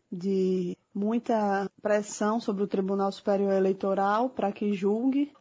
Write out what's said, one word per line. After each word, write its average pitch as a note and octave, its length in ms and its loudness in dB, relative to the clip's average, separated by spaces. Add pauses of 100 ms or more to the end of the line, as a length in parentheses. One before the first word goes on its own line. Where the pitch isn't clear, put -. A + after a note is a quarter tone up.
(100)
de F#3 680 -2 (160)
muita G#3 760 0 (100)
pressão G#3 600 0
sobre G3+ 240 -2
o - 20 -2
Tribunal G3 460 0
Superior G3 400 0
Eleitoral G3 760 2
para G3+ 220 -2
que G#3 220 -2
julgue A#3 580 0 (100)